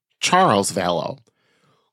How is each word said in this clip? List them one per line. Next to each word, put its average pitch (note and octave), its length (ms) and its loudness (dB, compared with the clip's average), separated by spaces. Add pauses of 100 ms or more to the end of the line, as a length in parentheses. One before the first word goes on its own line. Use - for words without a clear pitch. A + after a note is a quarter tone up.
(200)
Charles C#3+ 520 2
Vallow. F2+ 480 -4 (720)